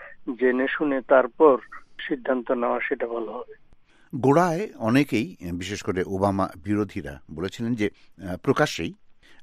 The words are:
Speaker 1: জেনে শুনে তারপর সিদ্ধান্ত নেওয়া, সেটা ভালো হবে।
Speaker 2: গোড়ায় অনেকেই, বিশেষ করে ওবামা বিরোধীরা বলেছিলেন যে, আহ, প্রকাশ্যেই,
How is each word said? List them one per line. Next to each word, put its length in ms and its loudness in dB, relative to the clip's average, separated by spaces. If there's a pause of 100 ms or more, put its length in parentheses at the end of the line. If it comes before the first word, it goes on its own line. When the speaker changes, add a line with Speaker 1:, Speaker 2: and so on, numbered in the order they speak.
(400)
Speaker 1:
জেনে 280 4
শুনে 340 -2
তারপর 560 6 (500)
সিদ্ধান্ত 440 -2
নেওয়া, 300 0
সেটা 260 -4
ভালো 240 -6
হবে। 220 -12 (640)
Speaker 2:
গোড়ায় 600 2
অনেকেই, 600 2 (180)
বিশেষ 300 -6
করে 240 -2
ওবামা 420 0 (140)
বিরোধীরা 560 -4 (160)
বলেছিলেন 400 -4
যে, 140 0 (400)
আহ, 80 -6
প্রকাশ্যেই, 560 0 (500)